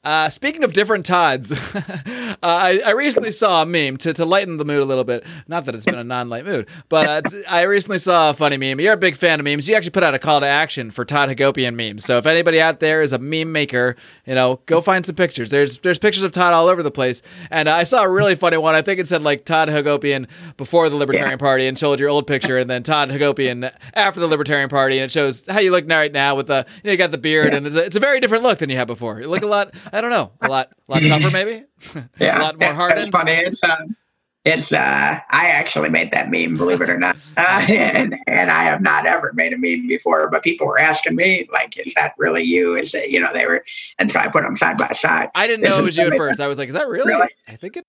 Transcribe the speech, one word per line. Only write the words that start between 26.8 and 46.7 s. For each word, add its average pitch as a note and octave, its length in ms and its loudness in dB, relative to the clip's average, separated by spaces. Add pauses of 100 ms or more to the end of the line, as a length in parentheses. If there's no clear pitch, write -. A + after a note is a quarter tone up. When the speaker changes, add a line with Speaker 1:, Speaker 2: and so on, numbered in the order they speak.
Speaker 1:
know, G#3 60 0
you F3+ 40 2
got F3 140 0
the D3+ 60 -6
beard, D#3 340 2
Speaker 2:
Yeah. C#3+ 60 0
Speaker 1:
and C#3 100 -6
it's D3 80 -6
a, E3+ 100 2
it's F#3 120 -10
a - 20 0
very C4+ 220 2
different A3+ 220 0
look A3+ 160 2
than C#3+ 100 -4
you C3 80 -2
had B2 100 -2
before. A2+ 320 -8
You C3+ 80 -12
look F#3 160 -4
a G#3 40 -4
lot, G3+ 260 0 (180)
I G#3 100 -4
don't A#3+ 100 -4
know, E3 200 -2 (100)
a G3 60 -2
lot, C3+ 220 0 (180)
a - 40 -10
lot D#3+ 100 2
tougher D3 300 2
maybe? A3 320 -4 (300)
<laughs> C#3 100 -14 (160)
Speaker 2:
Yeah. - 180 2
Speaker 1:
A E3 60 0
lot D#3 160 -4
more E3+ 100 2
Speaker 2:
It's D3 80 -4
Speaker 1:
hardened? E3 340 0
Speaker 2:
funny. E3 200 2
It's, F3 320 0
uh, E3 140 2 (680)
it's, D#3+ 260 0
uh, C3+ 480 0 (100)
I D3+ 200 2
actually D#2 400 0
made E2 220 0
that - 180 -2
meme, E2 280 -2
believe F2 240 0
it E2+ 80 0
or F2 100 0
not. F2+ 160 0 (100)
<laughs> - 120 -8
Uh, F#3 320 2
and, G#3+ 460 0 (120)
and E2+ 240 0
I D#2+ 120 2
have D#2+ 180 0
not D#2 260 2
ever E2 260 0
made E2 180 -2
a E2 60 -6
meme E2+ 300 -4
before, D#2+ 420 0
but - 140 -2
people - 240 -2
were C#3+ 120 0
asking D#3+ 360 0
me, F3+ 360 0
like, - 340 -4
"Is E2+ 100 -10
that D2 220 -2
really E2 260 0
you?" F2 320 2
Is - 180 -4
it, D2+ 160 -6
you F2 100 0
know, E2 140 0
they - 120 -4
were, E2+ 180 -2 (340)
and G3+ 140 0
so - 80 0
I - 80 0
put - 180 0
'em - 120 -6
side - 200 0
by - 120 -2
side. - 460 0
Speaker 1:
I G3+ 120 0
didn't A3+ 140 -2
Speaker 2:
This F#3+ 100 2
Speaker 1:
know F#3+ 60 2
it F#3+ 40 2
Speaker 2:
is - 60 2
Speaker 1:
was D#3+ 100 -2
you E3+ 60 2
at - 80 4
Speaker 2:
really - 60 0
Speaker 1:
first. C#3+ 240 -2
I C#3+ 60 -2
was C3+ 100 -4
like, C3+ 120 -6
"Is C#3 60 -10